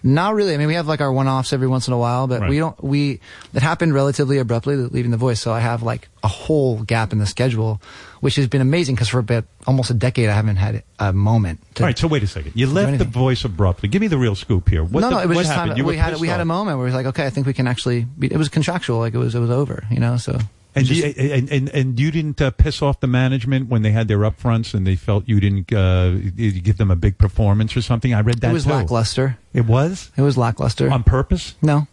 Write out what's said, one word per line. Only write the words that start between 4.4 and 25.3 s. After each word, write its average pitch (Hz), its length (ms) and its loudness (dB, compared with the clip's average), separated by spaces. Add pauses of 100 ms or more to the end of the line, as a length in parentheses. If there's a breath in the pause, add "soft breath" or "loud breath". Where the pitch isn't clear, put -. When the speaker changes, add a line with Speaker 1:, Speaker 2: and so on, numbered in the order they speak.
Speaker 1:
leaving 123 380 -2
The 113 40 0
Voice, 120 240 0
so 117 120 -4
I 113 80 -2
have, 117 240 -2
like, 117 240 -6 (160)
a 107 40 2
whole 131 540 0
gap 113 300 -2
in 107 80 0
the 101 60 0
schedule, 110 540 -2 (380 loud breath)
which 139 160 0
has 135 140 2
been 139 120 0
amazing 139 360 2
'cause 110 120 0
for 127 120 0
a - 20 -2
bit, 117 220 -2 (200)
almost 131 260 0
a 123 40 0
decade, 117 340 0
I 104 60 0
haven't 107 220 0
had 107 260 -2 (160)
a 101 140 -2
moment 98 480 0 (160)
to - 80 0
Speaker 2:
All - 20 2
right, 131 100 0
so 165 120 0
wait 139 160 0
a - 20 -2
second. 76 300 -8
You 123 100 0
Speaker 1:
do 135 60 -2
Speaker 2:
left 190 140 2
The - 80 0
Speaker 1:
anything. 117 180 0
Speaker 2:
Voice 127 320 0
abruptly. 98 460 0
Give 185 100 0
me 220 80 0
the 156 100 0
real 113 160 0
scoop 95 340 0
here. 80 140 2
What 110 200 0
Speaker 1:
No, 247 80 2
Speaker 2:
the, 262 40 0
Speaker 1:
no, 202 80 0
it 185 60 0
was 170 80 2
Speaker 2:
what 175 60 2
Speaker 1:
just 156 120 0
Speaker 2:
happened? 165 160 -2
Speaker 1:
time, - 80 -4
Speaker 2:
You - 60 -2
Speaker 1:
we 170 100 0
Speaker 2:
were 156 80 -2
Speaker 1:
had, 165 80 0
Speaker 2:
pissed 156 100 -6
Speaker 1:
we 165 60 -2
had 175 140 -2
a - 0 -
Speaker 2:
off. 165 80 -2
Speaker 1:
moment 170 300 -2
where 127 80 -4
we 127 40 -2
was 127 40 -2
like, 127 120 -2
"Okay, 135 180 -2
I 135 60 -2
think 135 160 -2
we 139 60 0
can 127 160 -2
actually 120 360 -2 (140)
be," 131 80 -2
it 143 100 -2
was 156 120 0
contractual, 156 500 -2
like, 113 160 -2
it 120 40 -2
was, 120 180 -2
it - 40 0
was 117 100 0
over, 131 380 -2
you 113 120 -2
know, 120 160 0
so 127 200 -4 (380)
Speaker 2:
And, 135 120 2
Speaker 1:
just 156 180 2
Speaker 2:
you, 147 140 -2
and, 139 140 0
and, 127 200 0
and, 139 160 0
and 131 320 -2
you 156 100 2
didn't, 151 300 -4
uh, 135 100 2
piss - 300 2
off 139 200 0
the 139 60 0
management 127 640 0
when 117 140 2
they 107 80 2
had 110 180 2
their 101 120 2
upfronts 113 520 0
and 95 140 0
they 95 100 2
felt 101 320 0
you 107 100 4